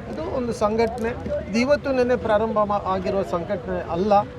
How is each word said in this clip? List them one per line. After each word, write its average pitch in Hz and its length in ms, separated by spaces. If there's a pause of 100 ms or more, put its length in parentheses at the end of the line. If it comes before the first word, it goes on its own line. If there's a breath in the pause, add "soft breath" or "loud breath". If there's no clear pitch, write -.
(140)
ಇದು 320 240
ಒಂದು 240 160
ಸಂಘಟನೆ, 220 560 (400)
ಇದು 202 100
ಇವತ್ತು 285 320
ನೆನ್ನೆ 247 240
ಪ್ರಾರಂಭ 214 440
ಮಾ-, 202 260
ಆಗಿರೋ 190 380
ಸಂಘಟನೆ 180 680
ಅಲ್ಲ. 196 220 (260)